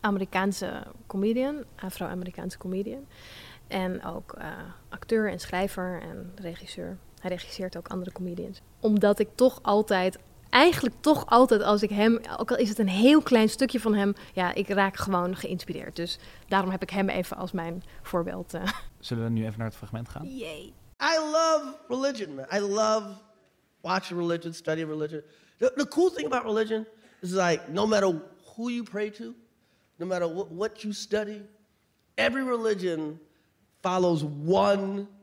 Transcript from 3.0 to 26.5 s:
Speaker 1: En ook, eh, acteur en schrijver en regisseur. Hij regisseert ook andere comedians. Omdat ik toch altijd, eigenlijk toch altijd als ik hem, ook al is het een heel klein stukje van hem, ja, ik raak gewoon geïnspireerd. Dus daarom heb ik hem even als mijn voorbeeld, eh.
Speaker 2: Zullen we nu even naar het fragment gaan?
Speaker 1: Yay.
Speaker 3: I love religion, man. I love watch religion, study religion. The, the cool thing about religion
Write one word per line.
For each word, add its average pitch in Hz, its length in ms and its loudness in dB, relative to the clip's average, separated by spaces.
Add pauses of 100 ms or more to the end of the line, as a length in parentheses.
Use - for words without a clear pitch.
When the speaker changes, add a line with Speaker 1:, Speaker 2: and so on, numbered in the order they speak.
Speaker 1:
En 185 380 -4
ook, - 280 -10
eh, - 200 -12 (360)
acteur 220 420 -2
en 175 100 -8
schrijver 180 640 -4
en 180 320 -12
regisseur. 175 640 -12 (220)
Hij 185 100 -6
regisseert 180 460 -8
ook 170 120 -12
andere 180 240 -8
comedians. 180 480 -8 (200)
Omdat 208 380 4
ik 208 160 2
toch 254 280 4
altijd, 202 560 2 (320)
eigenlijk 277 500 6
toch 294 260 4
altijd 240 360 8
als 208 200 4
ik 208 80 0
hem, 220 300 4 (160)
ook - 140 -2
al 240 60 2
is 226 120 2
het 208 100 -6
een 208 100 2
heel 240 340 8
klein 220 260 6
stukje 233 320 0
van 214 140 2
hem, 202 200 2 (180)
ja, 180 220 0
ik 196 140 -2
raak 196 280 2
gewoon 185 400 0
geïnspireerd. - 600 -8
Dus 170 220 -6 (300)
daarom 190 220 2
heb 185 120 -4
ik 196 80 -10
hem 196 180 0
even - 280 -4
als 185 160 -8
mijn 170 300 -6 (200)
voorbeeld, 180 520 -4
eh. 170 80 -6 (360)
Speaker 2:
Zullen 117 260 -4
we 117 60 -2
nu 113 140 0
even 107 140 -6
naar 113 80 -6
het 107 100 -10
fragment 113 320 -12
gaan? 262 280 -12
Speaker 1:
Yay. 160 360 -12 (280)
Speaker 3:
I 320 180 2 (140)
love 311 440 2 (120)
religion, 240 460 -2
man. 135 200 -10
I 202 60 2
love 202 680 0 (540)
watch 185 280 -2
religion, 170 420 -2
study 160 320 -4
religion. 156 380 -6 (360)
The, 254 180 2
the 285 100 0
cool 349 240 4
thing 339 160 -6
about 254 180 0
religion 220 420 0 (360)